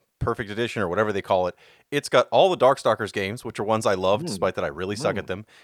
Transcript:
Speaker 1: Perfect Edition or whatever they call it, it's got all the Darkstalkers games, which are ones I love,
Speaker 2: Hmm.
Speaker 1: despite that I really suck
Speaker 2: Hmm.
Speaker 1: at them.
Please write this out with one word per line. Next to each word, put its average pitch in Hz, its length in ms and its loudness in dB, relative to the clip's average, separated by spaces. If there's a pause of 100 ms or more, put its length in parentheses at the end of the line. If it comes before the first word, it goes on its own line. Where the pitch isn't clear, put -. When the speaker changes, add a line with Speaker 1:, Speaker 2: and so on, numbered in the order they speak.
(200)
Speaker 1:
Perfect 113 300 -4
Edition 110 320 -4
or 90 60 0
whatever 104 240 0
they 98 100 -2
call 92 260 0
it, - 80 -6 (340)
it's 143 180 -4
got 127 220 4
all 147 180 6
the 180 80 0
Darkstalkers 117 560 2
games, 104 320 -4
which 113 140 -10
are 110 60 -4
ones 110 220 0
I 104 80 4
love, 95 260 2
Speaker 2:
Hmm. 170 60 -8
Speaker 1:
despite 98 280 -2
that 95 100 -4
I 80 40 -4
really 92 280 -6
suck 107 180 -2
Speaker 2:
Hmm. 104 60 -4
Speaker 1:
at - 60 -10
them. 107 200 -10 (180)